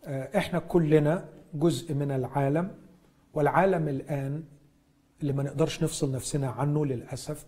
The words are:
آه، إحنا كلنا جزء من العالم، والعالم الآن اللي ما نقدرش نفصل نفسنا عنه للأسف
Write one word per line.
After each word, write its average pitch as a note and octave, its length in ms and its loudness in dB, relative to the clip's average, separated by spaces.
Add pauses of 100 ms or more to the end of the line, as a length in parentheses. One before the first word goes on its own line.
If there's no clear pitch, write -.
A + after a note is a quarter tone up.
آه، C3+ 320 -4
إحنا F3 220 -2
كلنا D#3 680 4 (280)
جزء D#3 400 0
من C#3 180 -2
العالم، C#3+ 600 0 (600)
والعالم D#3 540 4
الآن C#3 560 -4 (800)
اللي C#3 120 0
ما C#3 100 0
نقدرش C#3+ 400 0
نفصل D3+ 280 0
نفسنا C3 380 -2
عنه D3 360 0
للأسف C3+ 640 -6